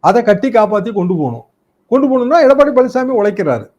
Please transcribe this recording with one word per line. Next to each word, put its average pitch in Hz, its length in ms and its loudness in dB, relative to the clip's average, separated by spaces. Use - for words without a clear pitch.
அதை 196 200 2
கட்டி 220 260 0
காப்பாத்தி 214 440 0
கொண்டு 180 220 -2
போகணும். 127 320 -6
கொண்டு 269 160 2
போகணும்னா 262 380 2
எடப்பாடி 277 280 2
பழனிசாமி 254 460 0
உழைக்கிறாரு 196 480 -2